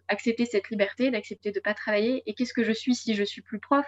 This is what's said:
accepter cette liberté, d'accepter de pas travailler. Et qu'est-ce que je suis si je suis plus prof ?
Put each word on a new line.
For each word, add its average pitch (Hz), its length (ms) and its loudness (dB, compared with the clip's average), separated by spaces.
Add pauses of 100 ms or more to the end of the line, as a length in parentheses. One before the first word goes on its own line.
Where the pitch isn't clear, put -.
accepter 226 380 0
cette 208 220 -2
liberté, 220 440 0
d'accepter 208 400 -6
de 196 80 -4
pas 208 140 -2
travailler. 220 520 0
Et 214 80 -4
qu'est-ce 247 180 -2
que 233 120 2
je 220 80 2
suis 247 240 0
si 220 180 -2
je 202 80 0
suis 202 180 -4
plus 208 200 -10
prof ? 285 280 2